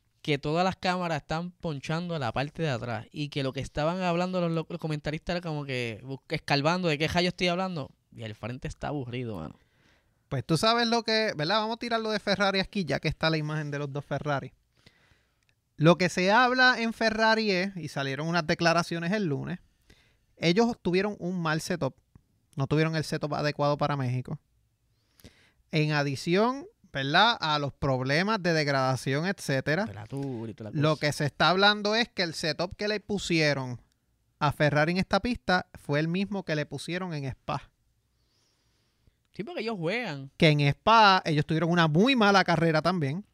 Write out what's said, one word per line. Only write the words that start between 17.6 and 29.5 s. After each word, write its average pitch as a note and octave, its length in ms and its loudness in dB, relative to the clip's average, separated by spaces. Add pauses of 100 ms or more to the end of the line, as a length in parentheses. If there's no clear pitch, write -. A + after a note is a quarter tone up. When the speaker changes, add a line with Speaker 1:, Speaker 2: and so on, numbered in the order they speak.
Speaker 2:
y D#3 120 -8
salieron C#3 400 -6
unas E3 180 0
declaraciones E3+ 680 0
el G#3+ 120 0
lunes, C#3+ 340 -4 (800)
ellos A3 460 2
tuvieron G3 360 0
un F3 220 -4
mal D#3+ 200 0
setup. D#3+ 340 -4 (640)
No C3+ 100 0
tuvieron D#3+ 300 2
el D#3 80 0
setup D3+ 300 -4
adecuado D3 440 0
para C#3+ 180 0
México. B2+ 420 -4 (1300)
En D3+ 200 0
adición, F3+ 720 0 (260)
¿verdad? E3 480 2
A D3+ 180 0
los C#3+ 140 -4
problemas D3+ 720 0
de E3+ 100 2
degradación, C#3 720 0
etcétera. D#3 580 -2